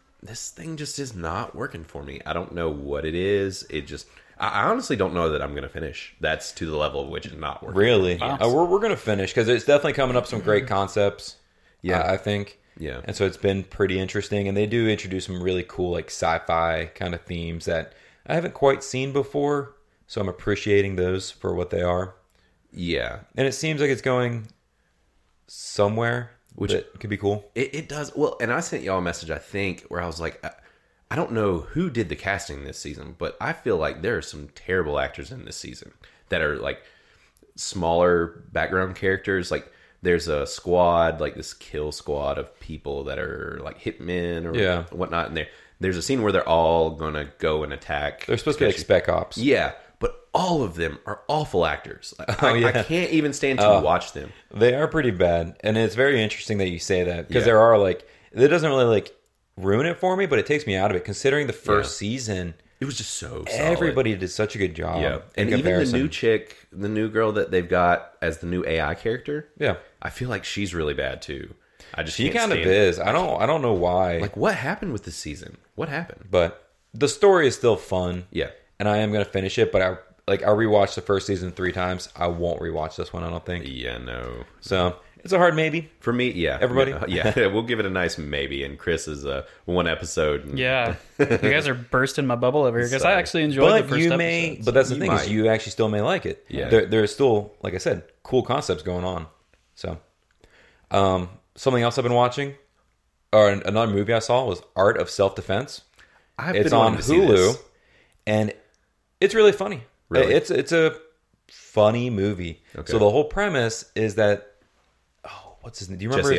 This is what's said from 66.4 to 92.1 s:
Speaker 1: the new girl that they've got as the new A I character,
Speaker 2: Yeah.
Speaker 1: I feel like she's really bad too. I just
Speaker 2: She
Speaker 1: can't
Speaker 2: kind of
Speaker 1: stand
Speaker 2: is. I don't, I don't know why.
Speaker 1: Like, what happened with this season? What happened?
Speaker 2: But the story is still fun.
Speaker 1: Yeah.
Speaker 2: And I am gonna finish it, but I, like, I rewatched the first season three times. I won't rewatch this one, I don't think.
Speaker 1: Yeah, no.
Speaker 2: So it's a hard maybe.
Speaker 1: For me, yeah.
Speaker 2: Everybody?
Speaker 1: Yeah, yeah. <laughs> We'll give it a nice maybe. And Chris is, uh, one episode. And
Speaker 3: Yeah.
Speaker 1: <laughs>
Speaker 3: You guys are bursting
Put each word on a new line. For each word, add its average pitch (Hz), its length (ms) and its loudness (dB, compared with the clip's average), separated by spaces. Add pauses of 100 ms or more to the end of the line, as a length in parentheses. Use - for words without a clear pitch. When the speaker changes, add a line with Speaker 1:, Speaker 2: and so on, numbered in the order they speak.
Speaker 1:
the 98 160 -6
new 110 220 0
girl 110 220 2
that 95 180 0
they've 90 180 0
got 87 540 2
as 82 160 -2
the 85 80 -10
new 87 200 -2
A 80 140 0
I 76 140 -2
character, 143 540 -6 (100)
Speaker 2:
Yeah. 120 160 0 (260)
Speaker 1:
I - 80 -8
feel 127 220 -8
like 98 140 -6
she's 98 300 -6
really 76 200 -2
bad 67 260 -4
too. - 320 -12 (400)
I - 120 -6
just 78 120 -8
Speaker 2:
She 120 140 0
Speaker 1:
can't - 60 -2
Speaker 2:
kind 226 160 0
of - 80 2
Speaker 1:
stand 87 100 4
Speaker 2:
is. 95 280 6
I 104 140 0
don't, 151 300 0
I - 20 4
don't 151 160 0
know 120 140 2
why. 90 440 2
Speaker 1:
Like, 101 180 -4
what 185 180 0
happened 156 400 -6
with 101 100 -8
this 87 120 -12
season? - 420 -12 (160)
What - 160 -8
happened? 143 400 -10
Speaker 2:
But 87 400 0 (240)
the 135 140 2
story 185 380 6
is 120 80 4
still 113 220 4
fun. 90 540 -4
Speaker 1:
Yeah. 78 200 -4 (280)
Speaker 2:
And 104 100 0
I 104 100 2
am 107 140 0
gonna 104 140 0
finish 95 320 -2
it, 110 140 4
but 95 100 4
I, 92 140 0 (300)
like, 98 160 2
I - 40 0
rewatched 104 480 4
the 95 80 -8
first 98 240 0
season 92 260 -2
three 90 200 -2
times. 90 440 -4
I 87 120 0
won't 85 340 -2
rewatch 80 340 -4
this - 160 -8
one, 87 120 -6
I 82 60 -6
don't 85 140 -8
think. 87 240 -6
Speaker 1:
Yeah, 60 300 -8
no. 60 460 -10 (160)
Speaker 2:
So 90 360 0 (260)
it's 180 120 -4
a 185 40 4
hard 170 160 6
maybe. 160 360 -2 (100)
Speaker 1:
For 117 140 -2
me, 123 160 0
yeah. 82 320 -2
Speaker 2:
Everybody? 131 300 2 (200)
Speaker 1:
Yeah, 90 240 0
yeah. 117 100 6
<laughs> 98 60 2
We'll 110 120 0
give 117 160 -2
it 104 40 -2
a 95 60 -2
nice 90 260 -2
maybe. 69 480 -6
And 69 140 -10
Chris 82 300 -2
is, 71 180 -8
uh, 69 160 -4 (240)
one 87 220 0
episode. 78 580 -2
And 69 120 -6
Speaker 3:
Yeah. 127 360 0 (120)
Speaker 1:
<laughs> - 120 -12
Speaker 3:
You 139 80 4 (100)
guys 143 320 2
are 131 60 -2
bursting 131 520 -2